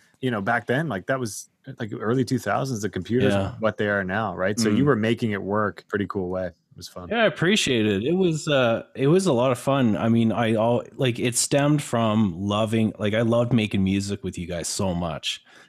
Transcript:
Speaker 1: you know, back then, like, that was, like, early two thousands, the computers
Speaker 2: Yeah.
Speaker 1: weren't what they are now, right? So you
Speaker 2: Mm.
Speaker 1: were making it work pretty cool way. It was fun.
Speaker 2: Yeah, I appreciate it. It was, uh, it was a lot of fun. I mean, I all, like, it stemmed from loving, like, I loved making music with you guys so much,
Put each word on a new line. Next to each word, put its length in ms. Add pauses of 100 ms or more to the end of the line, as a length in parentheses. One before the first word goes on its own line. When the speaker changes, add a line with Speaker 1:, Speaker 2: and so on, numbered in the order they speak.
(200)
Speaker 1:
you 100
know, 100
back 280
then, 200
like, 180
that 120
was, 300 (320)
like, 120
early 320
two 140
thousands, 440
the 60
computers 460
Speaker 2:
Yeah. 160
Speaker 1:
weren't 100
what 180
they 100
are 160
now, 300
right? 240
So 100
you 160
Speaker 2:
Mm. 20
Speaker 1:
were 100
making 360
it 100
work 460
pretty 200
cool 200
way. 180
It 300
was 120
fun. 220
Speaker 2:
Yeah, 120
I 40
appreciate 600
it. 160
It 140
was, 320
uh, 360 (120)
it 120
was 180
a 60
lot 200
of 60
fun. 380
I 120
mean, 240
I 220
all, 280 (140)
like, 240
it 160
stemmed 460
from 540
loving, 640
like, 160
I 80
loved 300
making 320
music 400
with 140
you 80
guys 220
so 260
much, 500 (240)